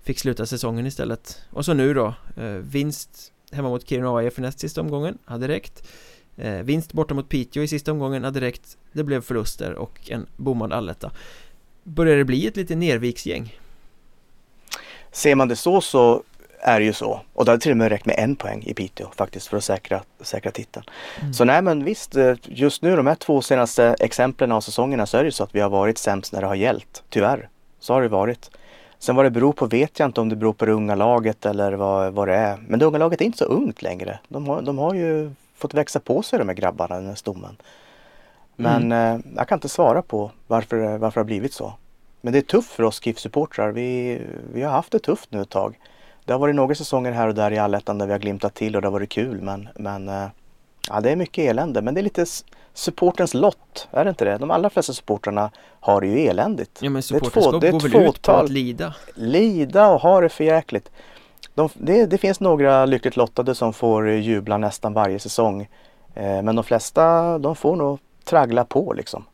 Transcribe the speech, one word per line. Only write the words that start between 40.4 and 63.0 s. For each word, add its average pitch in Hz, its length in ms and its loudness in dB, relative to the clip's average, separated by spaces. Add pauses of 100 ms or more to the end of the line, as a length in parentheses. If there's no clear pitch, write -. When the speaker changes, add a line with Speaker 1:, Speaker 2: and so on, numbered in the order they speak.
Speaker 2:
varför, 110 520 -2
varför 110 220 -2
det - 20 0
har 104 40 -2
blivit 110 260 -4
så. 107 220 -12 (460)
Men 120 120 -4
det 139 60 4
är 139 40 4
tufft - 280 0
för - 120 -2
oss 110 200 0
kif-supportrar. 113 720 -4
Vi, 123 480 -4 (340)
vi 120 80 -4
har 147 100 -4
haft - 200 -2
det 226 60 2
tufft - 340 -4
nu 101 100 -4
ett - 80 -10
tag. 101 280 -4 (460)
Det 123 80 -2
har 131 80 0
varit 147 140 2
några 139 200 2
säsonger 131 380 -2
här 117 160 2
och 107 60 0
där 104 180 2
i 107 60 0
allettan 101 400 0
där 101 80 -2
vi 101 60 -2
har 101 60 0
glimtat 101 360 -4
till 107 220 -4
och 95 60 0
det 101 60 -2
har 98 40 -2
varit 101 180 -4
kul, 110 320 -4
men, 98 320 -10
men, 98 340 -8
eh, 98 180 -6 (600)
ja, 107 120 0
det 117 100 2
är 156 60 0
mycket 165 340 -2
elände. 120 320 0
Men 127 120 -4
det 185 60 -2
är - 20 -4
lite 196 200 -2
s-, - 220 -6 (300)
supportens - 600 0
lott, - 560 -2
är 147 140 2
det 202 60 2
inte - 140 -2
det? 101 140 0
De 143 120 -6
allra 180 200 2
flesta 156 220 -2
supportrarna 104 580 -2 (300)
har 101 200 4
det 95 60 -2
ju 107 120 2 (100)
eländigt. 117 540 -2
Speaker 1:
Ja, 139 80 -2
men 139 200 -2
Speaker 2:
Det 139 40 -2
är - 20 2
ett 151 60 2
få-, 123 80 -2
Speaker 1:
supporterskap 147 300 4
Speaker 2:
det 151 80 4
är 180 40 4
Speaker 1:
går 160 60 2
Speaker 2:
ett 147 60 -2
Speaker 1:
väl 131 180 2
ut 170 40 8
på 139 60 6
Speaker 2:
fåtal. 180 320 4
Speaker 1:
att 139 60 -2
lida? 135 440 -4 (200)
Speaker 2:
Lida 170 720 4
och 156 120 6
ha 180 200 6
det 165 80 4
för - 160 -2
jäkligt. 156 460 0 (640)
De, 151 200 2
det, 196 320 4
det 180 120 0
finns 190 220 0
några 139 460 6
lyckligt 131 300 0